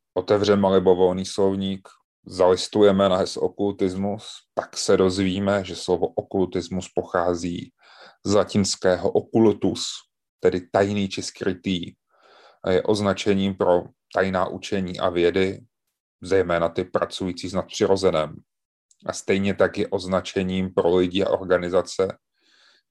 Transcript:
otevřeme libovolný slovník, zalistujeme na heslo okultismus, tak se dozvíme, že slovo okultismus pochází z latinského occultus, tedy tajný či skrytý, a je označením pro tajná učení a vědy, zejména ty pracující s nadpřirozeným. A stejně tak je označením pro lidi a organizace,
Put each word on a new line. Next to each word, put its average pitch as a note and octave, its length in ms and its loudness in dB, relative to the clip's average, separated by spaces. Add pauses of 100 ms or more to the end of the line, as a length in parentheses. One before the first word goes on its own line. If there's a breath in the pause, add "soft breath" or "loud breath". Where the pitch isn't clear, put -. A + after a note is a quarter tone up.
(140)
otevřeme G2+ 540 2
libovolný F#2 580 4
slovník, G2 640 -2 (380)
zalistujeme F#2+ 840 4
na F#2 80 2
heslo - 260 -2
okultismus, G2 880 -4 (260)
tak - 220 -8
se - 200 2
dozvíme, F#2+ 680 0
že F2+ 120 -12
slovo F2+ 300 -2
okultismus F#2 800 -4
pochází F2 840 -4 (520 loud breath)
z G2 100 0
latinského F#2+ 760 0
occultus, G2+ 760 2 (540)
tedy F2+ 200 2 (120)
tajný G2+ 360 0
či F#2+ 140 -8
skrytý, - 720 -6 (680 soft breath)
a F#2+ 60 -2
je F#2 120 2
označením G2 720 0
pro F2+ 280 2 (320)
tajná F#2 340 0
učení F#2 500 -6
a F#2 120 0
vědy, F2 500 0 (640)
zejména F2 460 0
ty F2+ 160 -4
pracující - 640 -6
s F2+ 60 -10
nadpřirozeným. F#2 840 0 (680)
A F2+ 60 -4
stejně G2 420 -2
tak F#2+ 240 0
je G2+ 100 -2
označením F#2 840 -4
pro F2+ 220 2
lidi F#2 280 0
a - 60 -2
organizace, F2+ 880 -2 (720 soft breath)